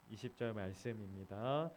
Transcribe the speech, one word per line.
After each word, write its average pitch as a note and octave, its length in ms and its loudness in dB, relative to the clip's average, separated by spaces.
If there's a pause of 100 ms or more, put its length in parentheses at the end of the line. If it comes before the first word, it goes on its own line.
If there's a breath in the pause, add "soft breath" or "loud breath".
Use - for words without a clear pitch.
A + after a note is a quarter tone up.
이십 A#2 260 -6
절 A#2 200 2
말씀입니다. G#2 1200 0